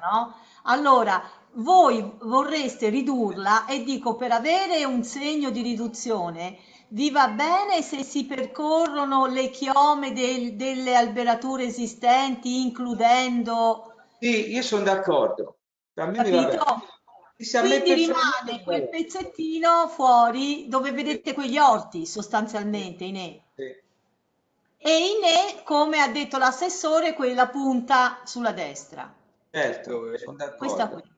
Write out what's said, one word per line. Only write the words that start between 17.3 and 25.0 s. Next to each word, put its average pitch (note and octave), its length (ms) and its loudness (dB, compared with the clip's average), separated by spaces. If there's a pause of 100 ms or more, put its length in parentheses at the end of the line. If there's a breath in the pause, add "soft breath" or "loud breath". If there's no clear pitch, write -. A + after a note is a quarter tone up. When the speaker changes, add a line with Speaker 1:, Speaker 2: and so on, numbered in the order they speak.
Speaker 2:
Sì, - 220 -4
a - 60 4
me C4+ 180 4
Speaker 1:
Quindi - 20 -2
Speaker 2:
personalmente E4 520 2 (120)
Speaker 1:
rimane - 160 -10
Speaker 2:
va - 0 -
Speaker 1:
quel - 220 -2
Speaker 2:
bene. - 40 -8
Speaker 1:
pezzettino E4 1000 0
fuori C4 800 2
dove C4 240 -2
vedete D4 420 -4
quegli C4+ 240 -4
orti, A3 480 4
sostanzialmente, G3+ 1000 -6
Speaker 2:
Sì. F#3 40 -8
Speaker 1:
in F#3+ 60 -10
E. F3+ 280 -12 (120)
Speaker 2:
Sì. C3 200 -12 (1040)
Speaker 1:
E D4+ 180 0
in G4 260 0